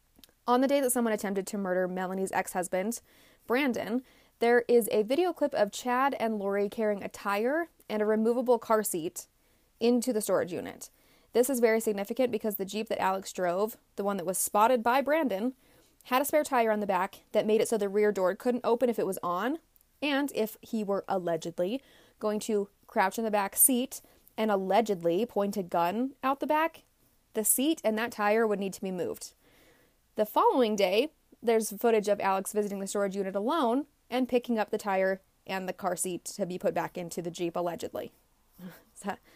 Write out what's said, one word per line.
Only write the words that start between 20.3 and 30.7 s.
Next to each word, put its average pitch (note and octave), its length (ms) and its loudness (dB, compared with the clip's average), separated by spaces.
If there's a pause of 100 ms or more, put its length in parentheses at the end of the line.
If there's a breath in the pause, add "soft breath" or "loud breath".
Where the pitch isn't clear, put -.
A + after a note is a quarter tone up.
if A3 240 -2
he A3 240 -4
were G3 240 -2
allegedly F3 720 -2 (380 soft breath)
going G#3+ 180 -2
to G#3 300 -2 (180)
crouch G3 320 0
in A3+ 60 -2
the A3 80 -2
back G3+ 240 0
seat C4 440 2 (360 soft breath)
and A3 160 0
allegedly F#3+ 760 2
point G3+ 300 -2
a G3+ 80 -4
gun F#3 480 -2 (100)
out C#4 160 0
the D4+ 80 -4
back, D#4 380 -2 (500)
the G#3+ 100 -2
seat D4 380 2
and A3 160 0
that A3+ 140 -4
tire G#3+ 340 2
would G3+ 140 0
need G3 140 -4
to - 80 -12
be F#3+ 100 -4
moved. D3+ 400 -6 (840 soft breath)
The G#3+ 120 0
following D4 500 4